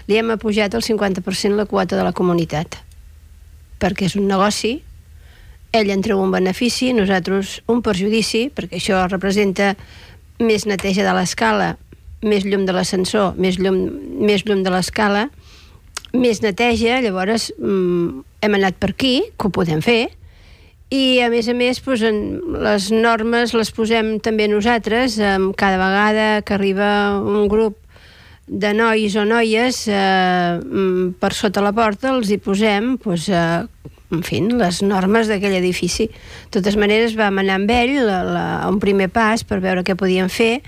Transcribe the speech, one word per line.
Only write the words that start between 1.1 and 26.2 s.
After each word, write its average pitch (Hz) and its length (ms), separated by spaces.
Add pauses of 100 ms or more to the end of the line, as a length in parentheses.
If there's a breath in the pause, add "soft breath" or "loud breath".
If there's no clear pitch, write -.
per 196 160
cent 202 160
la 208 160
quota 190 240
de 190 80
la 180 140
comunitat, 170 640 (1000)
perquè 190 320
és - 80
un 196 80
negoci, 208 540 (920 soft breath)
ell 214 200
en 196 80
treu 202 200
un 190 120
benefici, 226 600
nosaltres 196 680 (100)
un 233 160
perjudici, 220 640
perquè 180 320
això 185 240
representa 196 720 (640 loud breath)
més 220 240
neteja 196 400
de 185 80
l'escala, 185 600 (480)
més 208 240
llum 196 180
de 185 80
l'ascensor, 185 640
més 185 240
llum, 190 160 (480)
més 208 160
llum 196 240
de 185 80
l'escala, 202 540 (840 loud breath)
més 240 280
neteja. 233 640
Llavors, 196 540
mm, 175 640 (180)
hem 208 160
anat 190 220
per 196 140
aquí, 262 260 (180)
que - 80
ho 175 80
podem 160 300
fer, 233 240 (840 soft breath)
I, 262 300
a 240 100
més 233 180
a 240 80
més, 247 260
doncs, 247 200
en 214 160 (420)
les 208 300
normes 226 640
les 220 180
posem 220 480
també 214 280
nosaltres, 220 720
em, 190 340
cada 190 280
vegada 214 600